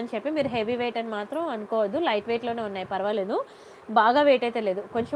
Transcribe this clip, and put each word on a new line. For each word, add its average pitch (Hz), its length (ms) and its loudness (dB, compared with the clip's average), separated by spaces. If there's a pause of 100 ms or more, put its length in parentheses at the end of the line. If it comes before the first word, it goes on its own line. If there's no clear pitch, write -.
అని 233 120 -6
చెప్పి 226 240 -4
మీరు 269 200 0
heavy 226 260 0
weight 240 180 -2
అని 226 160 -6
మాత్రం 208 240 -4 (140)
అనుకోవద్దు, 214 540 0
light 208 220 0
వెయిట్‌లోనే 233 380 -2
ఉన్నాయి, 190 240 -6
పర్వాలేదు. 202 440 -2 (600)
బాగా 240 300 6
weight 247 200 6
అయితే 233 200 -2
లేదు, 190 140 -2 (120)
కొంచెం 240 220 -2